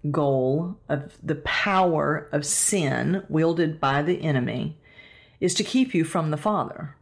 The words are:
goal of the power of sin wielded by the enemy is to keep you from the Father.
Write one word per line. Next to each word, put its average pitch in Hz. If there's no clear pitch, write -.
goal 143
of 139
the 160
power 160
of 147
sin 151
wielded 160
by 139
the 170
enemy 131
is 180
to 208
keep 254
you 165
from 160
the 151
Father. 160